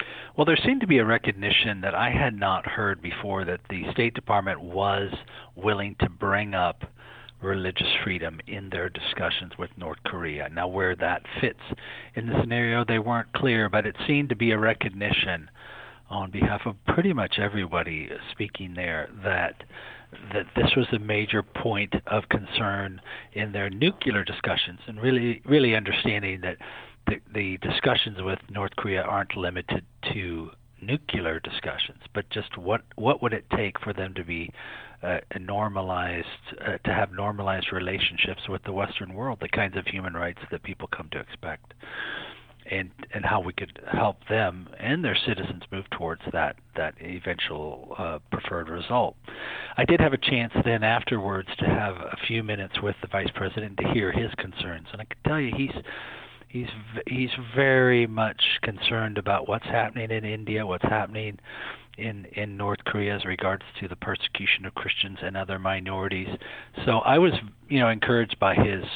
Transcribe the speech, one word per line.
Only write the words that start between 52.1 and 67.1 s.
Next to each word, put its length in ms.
few 160
minutes 380
with 200
the 60
vice 260
president 440
to 160
hear 180
his 260
concerns, 540
and 100
I 40
can 200
tell 140
you 160
he's, 260
he's 180
v-, 220
he's 160
very 500
much 360
concerned 540
about 300
what's 180
happening 460
in 140
India, 400
what's 180
happening 560
in, 340
in 240
North 300
Korea 280
as 120
regards 380
to 80
the 80
persecution 680
of 80
Christians 480
and 140
other 240
minorities. 720
So 140
I 180